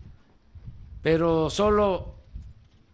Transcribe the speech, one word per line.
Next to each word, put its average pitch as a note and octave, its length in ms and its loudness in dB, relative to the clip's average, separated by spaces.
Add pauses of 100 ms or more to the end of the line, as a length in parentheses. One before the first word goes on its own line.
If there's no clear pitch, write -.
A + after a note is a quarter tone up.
(1040)
pero D#3+ 460 2
solo G#3 680 2 (760)